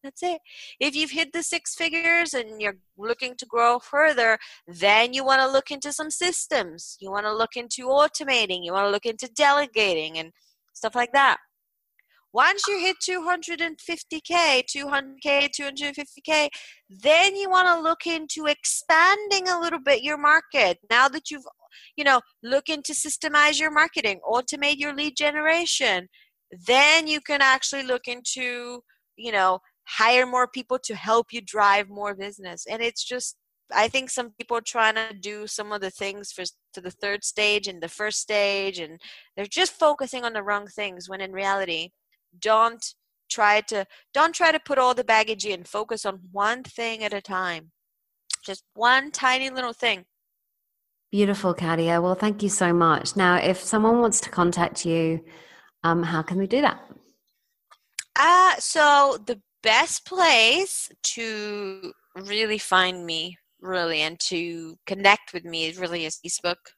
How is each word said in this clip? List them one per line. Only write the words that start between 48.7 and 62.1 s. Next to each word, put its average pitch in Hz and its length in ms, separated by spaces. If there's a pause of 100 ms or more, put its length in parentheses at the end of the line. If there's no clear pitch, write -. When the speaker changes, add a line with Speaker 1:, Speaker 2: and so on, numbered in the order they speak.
Speaker 1:
one 254 360
tiny 262 380
little 254 240
thing. 208 320 (1080)
Speaker 2:
Beautiful, 196 440
Katia. 170 480
Well, 180 120
thank 208 280
you 202 80
so 175 240
much. 165 420
Now, 180 200
if 185 200
someone 226 440
wants 226 200
to - 80
contact 175 560
you, 165 400 (580)
um, 165 200
how 165 180
can 180 180
they 196 80
do 233 140
that? - 180 (1400)
Speaker 1:
Uh, 359 380
so 285 680
the 226 160 (220)
best 240 420
place 240 840 (120)
to 208 880 (220)